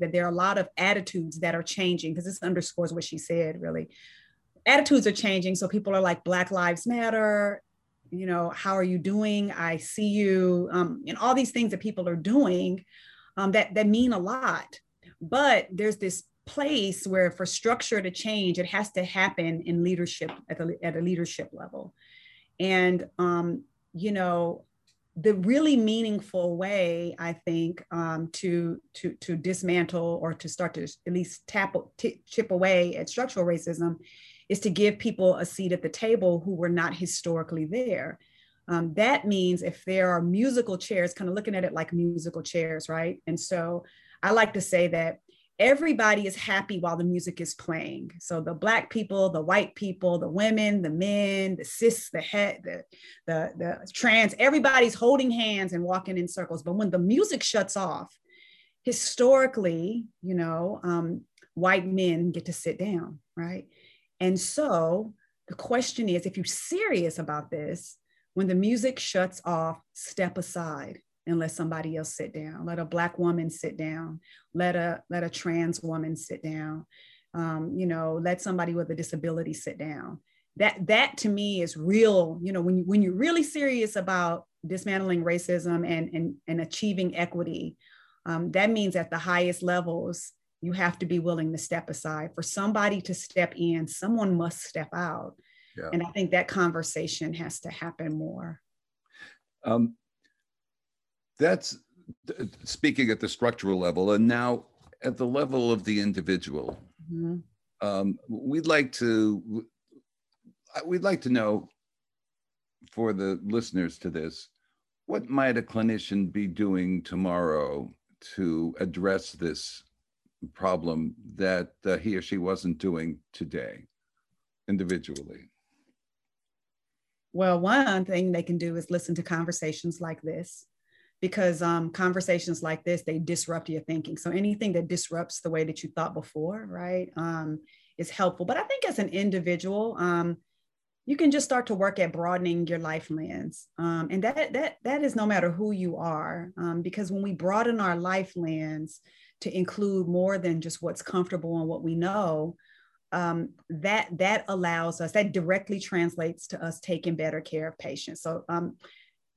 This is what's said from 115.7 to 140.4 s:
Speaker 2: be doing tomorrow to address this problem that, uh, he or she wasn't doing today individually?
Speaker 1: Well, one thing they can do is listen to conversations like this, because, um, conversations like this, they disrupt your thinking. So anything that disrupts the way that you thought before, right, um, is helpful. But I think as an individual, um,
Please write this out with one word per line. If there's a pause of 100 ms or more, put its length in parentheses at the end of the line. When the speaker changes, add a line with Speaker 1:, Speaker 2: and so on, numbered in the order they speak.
Speaker 2:
be
doing
tomorrow (440)
to
address
this (720)
problem (200)
that, (120)
uh,
he
or
she
wasn't
doing (160)
today (800)
individually? (1800)
Speaker 1:
Well,
one
thing
they
can
do
is
listen
to
conversations
like
this, (560)
because,
um,
conversations
like
this,
they
disrupt
your
thinking.
So
anything
that
disrupts
the
way
that
you
thought
before,
right,
um, (380)
is
helpful.
But
I
think
as
an
individual,
um, (680)